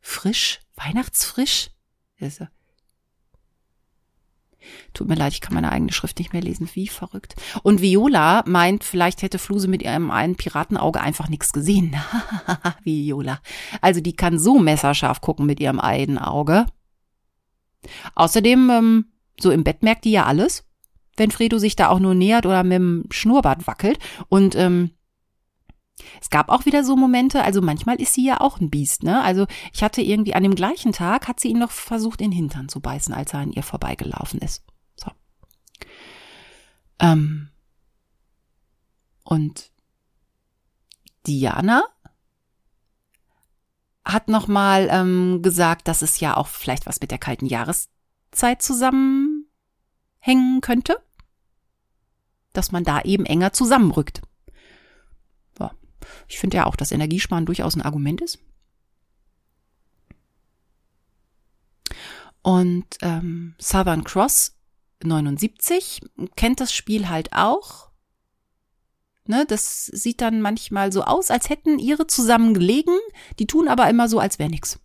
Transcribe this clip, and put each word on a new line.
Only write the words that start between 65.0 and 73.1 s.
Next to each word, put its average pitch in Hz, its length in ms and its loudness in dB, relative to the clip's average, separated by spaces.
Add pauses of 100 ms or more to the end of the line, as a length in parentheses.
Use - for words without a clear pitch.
neunundsiebzig 165 960 -4 (360)
kennt 240 240 0
das 156 120 -4
Spiel 208 360 -4
halt 160 240 -6
auch. - 580 -2 (1400)
Ne, 247 200 0
das - 400 -6
sieht - 340 -6
dann 226 200 0
manchmal 202 500 -4
so 190 140 -2
aus, 359 260 0
als 277 180 0
hätten 294 300 0
ihre 302 300 -2
zusammen 226 460 4
gelegen, 233 420 2 (420)